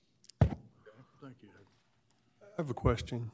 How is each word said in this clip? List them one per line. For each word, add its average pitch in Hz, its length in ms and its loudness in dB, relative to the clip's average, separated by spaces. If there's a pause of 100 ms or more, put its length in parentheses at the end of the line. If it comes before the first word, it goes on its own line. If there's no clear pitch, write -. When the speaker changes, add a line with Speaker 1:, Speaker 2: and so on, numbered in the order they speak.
(400)
Speaker 1:
Thank - 1000 -4
you. 104 80 -20 (920)
Speaker 2:
I - 20 -20 (120)
have 160 120 -4
a - 60 -4
question. 120 580 0